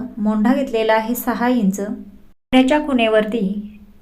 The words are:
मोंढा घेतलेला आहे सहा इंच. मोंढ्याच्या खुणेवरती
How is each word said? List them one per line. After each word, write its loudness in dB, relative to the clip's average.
मोंढा 2
घेतलेला 0
आहे 0
सहा -2
इंच. 0
मोंढ्याच्या -2
खुणेवरती 0